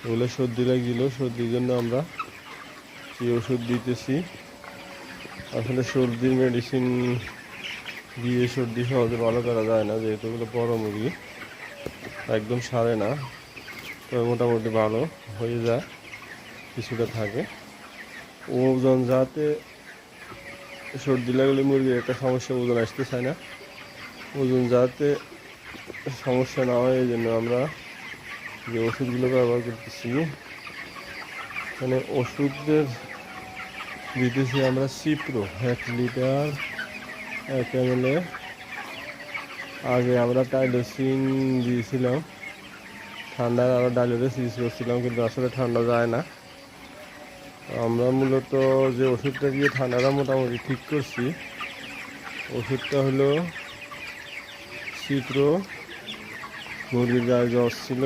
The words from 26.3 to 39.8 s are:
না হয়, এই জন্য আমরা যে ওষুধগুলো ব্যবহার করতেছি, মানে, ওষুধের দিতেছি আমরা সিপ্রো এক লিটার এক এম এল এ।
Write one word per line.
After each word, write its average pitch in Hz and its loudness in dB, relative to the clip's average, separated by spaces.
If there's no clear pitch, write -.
না 123 4
হয়, 127 6
এই 127 4
জন্য 117 0
আমরা 117 2
যে 117 -2
ওষুধগুলো 123 0
ব্যবহার 123 6
করতেছি, - -8
মানে, 131 2
ওষুধের 143 2
দিতেছি 127 2
আমরা 131 2
সিপ্রো 143 0
এক 120 -2
লিটার 131 2
এক 120 0
এম 127 4
এল 127 2
এ। - 4